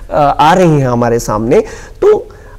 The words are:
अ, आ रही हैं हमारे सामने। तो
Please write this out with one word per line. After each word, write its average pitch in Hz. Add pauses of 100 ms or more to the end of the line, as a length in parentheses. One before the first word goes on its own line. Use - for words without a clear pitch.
(100)
अ, -
आ 147
रही 165
हैं 131
हमारे 120
सामने। 117 (400)
तो 415 (300)